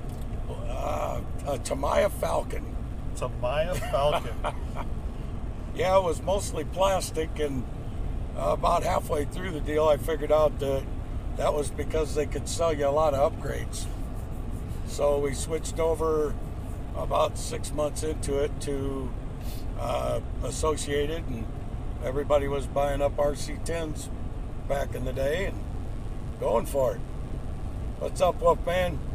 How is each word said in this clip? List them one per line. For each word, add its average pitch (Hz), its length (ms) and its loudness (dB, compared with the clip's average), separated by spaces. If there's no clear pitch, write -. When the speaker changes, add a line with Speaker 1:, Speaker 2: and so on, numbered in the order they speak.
Speaker 1:
uh, - 520 -2
a 143 120 0
Tamiya 139 500 2
Falcon. - 560 0
Speaker 2:
Tamiya 139 580 0
Falcon. 147 680 2
Speaker 1:
<laughs> - 440 -4
Yeah, 185 220 4
it 196 60 8
was 165 180 2
mostly 180 440 0
plastic, 165 760 2
and, 139 260 0
uh, - 140 2
about 170 320 4
halfway 170 420 2
through 185 280 -2
the 151 80 -2
deal, 151 280 4
I 147 80 8
figured 147 340 0
out 151 280 6
that 135 240 2
that 147 180 2
was 147 160 0
because 147 440 0
they 147 120 2
could 135 200 -4
sell 165 280 2
you 143 120 2
a 139 40 4
lot 151 240 4
of 147 180 4
upgrades. - 540 -4
So 143 320 2
we 143 140 0
switched 156 480 -2
over 160 540 2
about 151 440 0
six - 340 -4
months 147 300 0
into 151 360 0
it 147 240 0
to, 135 480 -2
uh, 120 400 0
Associated, 147 840 0
and 113 180 -4
everybody 139 440 2
was 139 180 0
buying 143 340 2
up 139 180 2
R 147 160 4
C 147 300 -4
tens 160 460 -2
back 139 260 0
in 127 120 -2
the 127 60 -2
day 143 340 0
and - 120 -2
going 117 280 2
for 127 300 2
it. - 40 -4
What's - 220 -2
up, 175 220 2
Wolfman? 170 560 4